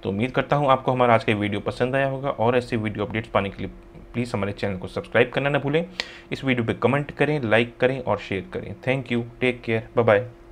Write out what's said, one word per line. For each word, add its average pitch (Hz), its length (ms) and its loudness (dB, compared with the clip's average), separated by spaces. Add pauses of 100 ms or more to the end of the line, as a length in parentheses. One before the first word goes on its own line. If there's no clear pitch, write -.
तो 107 60 -4
उम्मीद 107 220 -2
करता 139 240 0
हूँ 147 140 2
आपको 131 220 4
हमारा 123 220 4
आज 113 100 4
का 113 120 2
वीडियो 101 260 0
पसंद 123 340 -2
आया 135 140 2
होगा 135 200 -4
और 120 280 2
ऐसे 120 200 -2
video 107 280 -2
updates 107 240 -6
पाने 98 200 2
के - 140 -10
लिए 90 80 -8 (420)
प्लीज़ 120 200 -4
हमारे 101 180 -2
चैनल 101 260 -4
को 92 100 -10
सब्सक्राइब 110 420 2
करना 139 200 -2
ना 143 100 0
भूलें। 147 260 -2 (460)
इस 123 120 -8
वीडियो 123 220 2
पे 110 100 0
कमेंट 135 360 0
करें, 147 320 0
लाइक 117 340 2
करें 127 240 2
और 104 180 -2
शेयर 95 340 -6
करें। - 280 -8
Thank 131 320 -2
you, 117 100 0 (200)
take 123 220 0
care, 113 180 0 (140)
bye 117 120 4
bye। 107 300 2 (140)